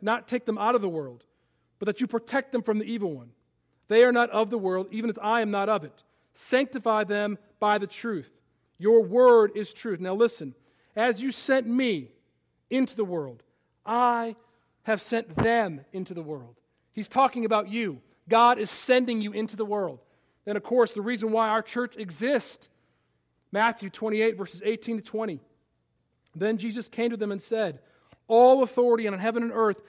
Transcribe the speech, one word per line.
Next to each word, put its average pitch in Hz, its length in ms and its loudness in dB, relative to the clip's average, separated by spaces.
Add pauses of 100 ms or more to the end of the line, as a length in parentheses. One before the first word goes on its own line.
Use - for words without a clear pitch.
not 220 260 -2
take 240 200 -6
them 220 100 -4
out 214 180 0
of 240 60 2
the 196 80 -4
world, 143 360 -10 (540)
but 196 80 -6
that 208 140 -4
you 254 60 -2
protect 233 460 -4
them 240 100 -2
from 214 160 0
the 214 80 -6
evil 208 260 -6
one. 120 220 -16 (540)
They 226 160 8
are 247 80 4
not 240 180 2
of 208 180 0
the 233 100 -4
world, 190 340 -2
even 220 180 -4
as - 80 -6
I 220 240 0
am 208 80 -2
not 202 180 -2
of 202 160 0
it. - 200 -20 (280)
Sanctify 233 720 0
them 208 320 -4 (220)
by 208 180 2
the 202 100 -4
truth. 196 440 -10 (480)
Your 220 240 6
word 226 520 6
is 208 180 -6
truth." 190 280 -8
Now 185 140 -4
listen, 208 400 -2 (420)
As 220 240 0
you 262 120 -4
sent 262 340 -2
me 233 460 -2 (580)
into 262 260 0
the 214 80 -2
world, 151 380 -8 (420)
I 233 520 0 (480)
have 214 180 -2
sent 226 340 -6
them 208 560 0
into 190 220 -10
the 170 80 -10
world. 139 340 -14 (360)
He's 214 160 -10
talking 254 360 0
about 208 240 0
you. 202 320 -6 (280)
God 233 300 6
is 208 120 -4
sending 247 500 2
you 208 120 -6
into 214 240 -6
the 220 80 -4
world. 202 340 -4 (480)
And 208 100 -4
of 202 60 -4
course, 233 300 2
the 208 100 -8
reason 220 300 -4
why 220 160 2
our 214 140 0
church 240 340 -6
exists, 214 720 -4 (840)
Matthew 214 380 -2
twenty-eight, 220 460 -2
verses 185 280 -12
eighteen 220 320 -4
to 208 60 -8
twenty. 214 380 -8 (960)
Then 208 240 -2
Jesus 220 300 -8
came 233 220 -2
to 233 60 -6
them 208 160 -4
and 196 80 -8
said, 208 400 -4 (480)
"All 254 340 8
authority 233 440 2
on 202 120 -4
heaven 226 240 -2
and 233 100 -4
earth 214 360 0